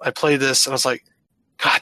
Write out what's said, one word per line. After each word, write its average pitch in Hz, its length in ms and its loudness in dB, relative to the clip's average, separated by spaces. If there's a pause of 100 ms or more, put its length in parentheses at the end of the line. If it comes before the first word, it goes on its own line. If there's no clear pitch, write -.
I - 20 0
played 147 300 0
this 135 260 2
and 135 60 -4
I - 20 -2
was 127 100 -2
like, 127 220 -2 (500)
"God - 260 0